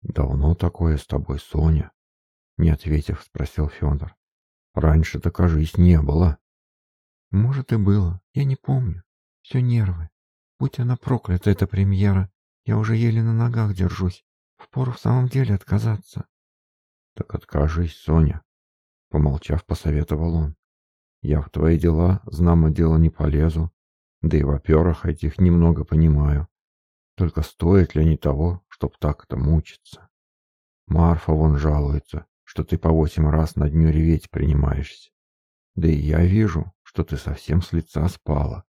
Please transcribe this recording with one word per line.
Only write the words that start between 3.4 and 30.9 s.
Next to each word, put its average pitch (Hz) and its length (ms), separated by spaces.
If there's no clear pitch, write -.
Фёдор. 73 460
"Раньше-то, 78 580
кажись, 80 460
не 87 240
было". 76 380
"Может, 127 420
и 113 40
было, 95 440
я 139 100
не 135 120
помню. 127 480
Всё - 180
нервы. 104 500
Будь - 200
она 123 180
проклята, 104 520
эта 95 180
премьера. 98 640
Я 104 120
уже 110 180
еле 113 260
на 113 120
ногах 113 400
держусь. 92 520
Впору 127 360
в - 60
самом 127 280
деле 123 280
отказаться". 107 720
"Так - 200
откажись, 78 640
Соня", 78 460
помолчав, 73 560
посоветовал 78 680
он, 76 200
я 73 180
в 73 80
твои 80 300
дела, 87 480
знамо 82 420
дело, 80 280
не 80 120
полезу. 76 600
Да 78 160
и 71 60
в 69 80
операх 80 540
этих 80 340
немного 85 440
понимаю. 73 640
Только 82 260
стоят 87 540
ли 78 60
они 80 160
того, 80 500
чтоб - 300
так-то - 380
мучиться? - 760
Марфа 82 460